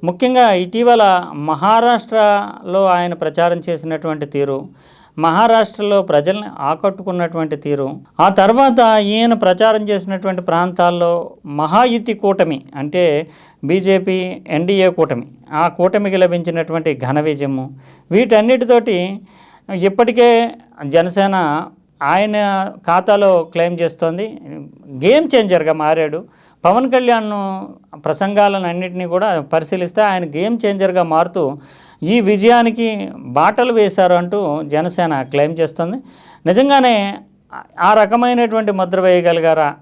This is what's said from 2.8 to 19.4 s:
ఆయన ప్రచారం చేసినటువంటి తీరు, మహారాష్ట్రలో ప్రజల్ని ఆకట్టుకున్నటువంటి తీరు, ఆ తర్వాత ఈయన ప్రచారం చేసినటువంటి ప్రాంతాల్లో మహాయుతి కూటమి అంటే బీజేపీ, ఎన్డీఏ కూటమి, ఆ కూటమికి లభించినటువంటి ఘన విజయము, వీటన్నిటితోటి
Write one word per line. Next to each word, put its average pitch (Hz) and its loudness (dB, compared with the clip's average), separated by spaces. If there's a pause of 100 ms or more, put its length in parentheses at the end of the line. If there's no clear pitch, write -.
ఆయన 175 0
ప్రచారం 170 -2
చేసినటువంటి 156 -6
తీరు, 139 -4 (500)
మహారాష్ట్రలో 208 2
ప్రజల్ని 180 -2 (120)
ఆకట్టుకున్నటువంటి 170 -4
తీరు, 143 -6 (200)
ఆ 175 6
తర్వాత 226 4
ఈయన 220 2
ప్రచారం 214 2
చేసినటువంటి 190 -4
ప్రాంతాల్లో 175 0 (160)
మహాయుతి 214 0
కూటమి 190 -2 (120)
అంటే 151 -2 (380)
బీజేపీ, 185 -2
ఎన్డీఏ 185 0
కూటమి, 156 -2 (260)
ఆ 160 0
కూటమికి 190 -2
లభించినటువంటి 165 -2 (100)
ఘన 147 0
విజయము, 139 -4 (400)
వీటన్నిటితోటి 220 2 (540)